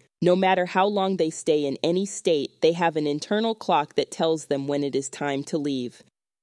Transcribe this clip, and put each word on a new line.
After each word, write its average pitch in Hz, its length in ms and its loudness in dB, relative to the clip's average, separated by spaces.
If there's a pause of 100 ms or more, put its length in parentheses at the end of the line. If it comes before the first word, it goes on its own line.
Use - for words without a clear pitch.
(220)
no 175 140 4
matter 185 300 2
how 190 220 2
long 196 300 0
they 160 120 0
stay 151 360 0
in 139 180 -2
any 180 220 2
state, - 560 -2
they 160 100 6
have 170 240 0
an 156 100 0
internal 208 480 -2
clock 160 400 0
that 139 160 -2
tells 160 360 0
them 139 200 -2
when 143 180 -2
it 139 120 -4
is 139 140 -2
time 139 340 -4
to - 140 -4
leave. 135 440 -4 (420)